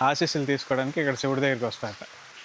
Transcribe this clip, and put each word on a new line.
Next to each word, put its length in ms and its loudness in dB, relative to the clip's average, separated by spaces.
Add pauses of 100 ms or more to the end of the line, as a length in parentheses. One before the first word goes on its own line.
ఆశీస్సులు 440 2
తీసుకోవడానికి 540 0
ఇక్కడ 160 2
శివుడి 260 0
దగ్గరికి 240 2
వస్తారట. 400 -6 (400)